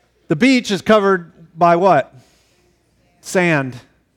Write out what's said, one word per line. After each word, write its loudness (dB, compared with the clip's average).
the -2
beach 0
is -4
covered -2
by 2
what? 0
Sand. -4